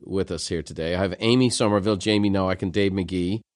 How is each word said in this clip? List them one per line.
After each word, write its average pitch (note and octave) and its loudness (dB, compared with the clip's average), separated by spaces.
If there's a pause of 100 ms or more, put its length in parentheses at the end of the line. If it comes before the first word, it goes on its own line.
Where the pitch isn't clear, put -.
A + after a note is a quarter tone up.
with F#2+ -4
us E2 -6
here E2+ -4
today. D#2+ -4
I - 0
have F#2 0
Amy B2 4
Somerville, G#2 2
Jamie G#2 2
Noack, F#2+ 0
and F#2+ -2
Dave G2 2
McGee. F#2 -2 (140)